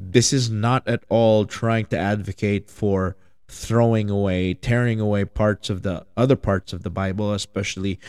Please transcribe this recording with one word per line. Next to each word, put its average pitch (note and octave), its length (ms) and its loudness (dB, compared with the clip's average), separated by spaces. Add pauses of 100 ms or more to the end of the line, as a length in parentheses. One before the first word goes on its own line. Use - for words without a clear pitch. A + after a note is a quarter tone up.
(100)
this A#2+ 220 4
is B2+ 160 0
not A2+ 400 0
at A#2 200 -2
all A2 360 4
trying A2+ 420 -2
to G#2+ 120 -4
advocate G2+ 720 -2
for G2 460 0 (320)
throwing A2+ 640 0
away, F#2 440 0
tearing A#2+ 460 0
away G#2 240 0
parts G#2+ 460 0
of F#2 120 -4
the F#2 240 -6 (100)
other B2+ 200 4
parts - 360 -4
of F2+ 100 -10
the F#2 80 -6
Bible, F#2+ 440 -2
especially G2 640 -6 (100)